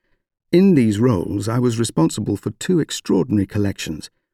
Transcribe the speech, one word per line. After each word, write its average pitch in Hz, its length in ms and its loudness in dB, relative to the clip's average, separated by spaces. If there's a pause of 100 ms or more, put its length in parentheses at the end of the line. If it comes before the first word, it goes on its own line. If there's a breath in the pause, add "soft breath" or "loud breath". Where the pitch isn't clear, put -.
(500)
In 185 240 6
these 113 240 2
roles, 101 500 0
I 120 120 0
was 120 180 0
responsible 117 580 -2
for 107 140 -6
two 180 300 -2
extraordinary 113 680 -2
collections, 92 640 -6 (220)